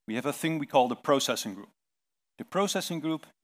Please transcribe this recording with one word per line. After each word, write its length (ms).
we 80
have 100
a 60
thing 260
we 80
call 220
the 80
processing 580
group. 140
The 60
processing 540
group 280